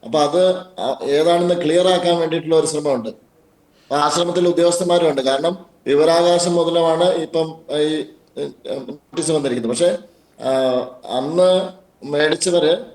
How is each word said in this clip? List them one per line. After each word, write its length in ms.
അപ്പൊ 140
അത് 380
ആ, 460
ഏതാണെന്ന് 600
ക്ലിയർ 240
ആക്കാൻ 320
വേണ്ടിയിട്ടുള്ള 360
ഒരു 100
ശ്രമമുണ്ട്. 440
അപ്പൊ 840
ആശ്രമത്തിലെ 540
ഉദ്യോഗസ്ഥന്മാരും 600
ഉണ്ട്. 120
കാരണം 440
വിവരാവകാശം 680
മുതലമാണ് 580
ഇപ്പം 420
ഈ, 280
ഏ, 100
നോട്ടീസ് 640
വന്നിരിക്കുന്നത്. 400
പക്ഷേ, 260
ആ, 80
അന്ന് 520
മേടിച്ചവര് 760